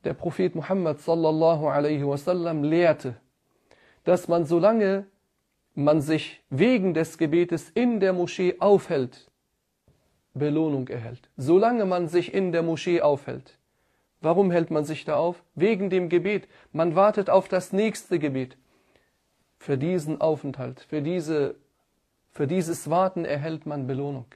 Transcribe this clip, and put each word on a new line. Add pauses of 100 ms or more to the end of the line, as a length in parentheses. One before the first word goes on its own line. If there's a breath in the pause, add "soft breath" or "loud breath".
Der
Prophet
Muhammad
sallallahu
alaihi
wasallam
lehrte, (880 soft breath)
dass
man,
solange (680)
man
sich
wegen
des
Gebetes
in
der
Moschee
aufhält, (1040)
Belohnung
erhält.
Solange
man
sich
in
der
Moschee
aufhält. (640)
Warum
hält
man
sich
da
auf? (100)
Wegen
dem
Gebet. (240 soft breath)
Man
wartet
auf
das
nächste
Gebet. (1000)
Für
diesen
Aufenthalt,
für
diese, (760)
für
dieses
Warten
erhält
man
Belohnung. (100)